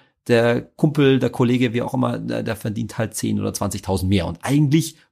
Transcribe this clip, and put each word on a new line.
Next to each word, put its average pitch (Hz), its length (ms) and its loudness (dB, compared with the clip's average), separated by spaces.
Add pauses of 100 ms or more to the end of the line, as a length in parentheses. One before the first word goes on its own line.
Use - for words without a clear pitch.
(280)
der 117 340 4
Kumpel, 143 580 2
der 123 120 0
Kollege, 123 420 2
wie 120 80 -2
auch 120 140 -6
immer, 120 240 -2
der, 113 240 -6
der 110 120 -4
verdient 110 440 -8
halt 107 160 -4
zehn 107 240 -2
oder 104 160 -4
zwanzigtausend 95 520 -4
mehr. 92 200 2
Und 85 160 -8
eigentlich 147 540 2 (140)